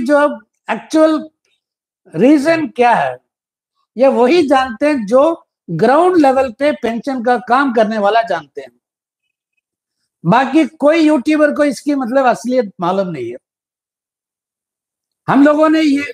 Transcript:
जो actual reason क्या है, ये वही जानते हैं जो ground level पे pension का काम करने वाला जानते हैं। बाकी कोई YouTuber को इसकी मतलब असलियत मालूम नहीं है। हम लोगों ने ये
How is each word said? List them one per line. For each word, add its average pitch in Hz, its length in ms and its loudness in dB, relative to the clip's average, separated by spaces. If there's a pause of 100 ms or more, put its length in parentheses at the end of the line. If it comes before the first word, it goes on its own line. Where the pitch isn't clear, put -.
जो 285 160 2 (460)
actual 311 640 -2 (840)
reason 294 540 2
क्या 240 260 0
है, 135 240 -2 (800)
ये 254 100 2
वही 254 400 2
जानते 262 400 -2
हैं 277 180 -4
जो 277 420 0 (220)
ground 277 480 2
level 269 340 2
पे 285 200 -2
pension 240 520 -8
का 247 140 0
काम 247 360 -2
करने 220 240 0
वाला 202 240 2
जानते 160 400 -8
हैं। 123 100 -20 (1500)
बाकी 254 420 2
कोई 302 340 0
YouTuber 302 540 0
को 285 100 -2
इसकी 294 320 -4
मतलब 262 300 -2
असलियत 233 460 -2 (100)
मालूम 185 260 -2
नहीं 131 240 -8
है। 123 60 -14 (1900)
हम 254 160 2
लोगों 302 260 4
ने 320 120 2
ये 285 320 -2